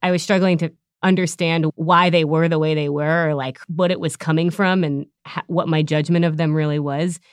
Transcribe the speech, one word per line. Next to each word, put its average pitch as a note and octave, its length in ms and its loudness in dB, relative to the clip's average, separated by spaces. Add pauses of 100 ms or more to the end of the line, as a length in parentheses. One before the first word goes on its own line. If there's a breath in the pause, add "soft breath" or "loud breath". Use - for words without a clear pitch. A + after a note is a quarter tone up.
I F3+ 80 0
was F3+ 140 0
struggling F#3 340 2
to E3 140 -4 (320)
understand E3+ 640 0 (100)
why F3 340 4
they E3 140 4
were D#3+ 240 2
the E3 100 0
way D#3 160 0
they D3 140 -2
were D#3 420 0
or, D3+ 40 0
like, C3 240 -6 (100)
what F3+ 240 0
it F#3 80 -4
was E3 160 -4
coming E3 340 0
from F#3 320 0
and C#3+ 240 -4 (200)
ha-, - 200 -10
what E3+ 220 -2
my D#3 140 2
judgment D#3 420 0
of D#3 120 0
them D#3 180 0
really D3+ 260 0
was. D3 400 -4 (120)